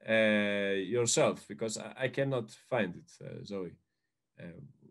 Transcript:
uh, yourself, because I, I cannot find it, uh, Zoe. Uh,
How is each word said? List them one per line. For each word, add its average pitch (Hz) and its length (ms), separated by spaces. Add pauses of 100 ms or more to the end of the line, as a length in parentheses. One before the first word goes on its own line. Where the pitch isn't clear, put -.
uh, 104 680
yourself, 113 760
because 110 300
I, 107 160 (100)
I 127 40
cannot 135 420 (180)
find 98 280
it, 80 140 (140)
uh, 85 200
Zoe. 95 280 (680)
Uh, 85 220 (300)